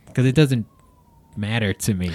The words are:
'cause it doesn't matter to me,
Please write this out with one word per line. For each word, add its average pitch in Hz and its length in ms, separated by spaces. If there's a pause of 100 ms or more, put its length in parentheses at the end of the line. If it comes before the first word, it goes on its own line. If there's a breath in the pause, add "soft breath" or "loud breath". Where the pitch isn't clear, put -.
(140)
'cause 127 120
it 131 100
doesn't 135 300 (680)
matter 104 380
to - 200
me, 90 220